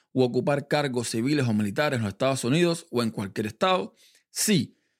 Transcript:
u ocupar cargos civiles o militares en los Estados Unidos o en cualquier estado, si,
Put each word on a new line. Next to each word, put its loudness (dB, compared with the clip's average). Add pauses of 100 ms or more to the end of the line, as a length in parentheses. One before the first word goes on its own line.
(140)
u 2
ocupar 0
cargos -2
civiles 0
o 2
militares 0
en -2
los -4
Estados -2
Unidos 0
o 0
en -2
cualquier -6
estado, 0 (360)
si, 0 (220)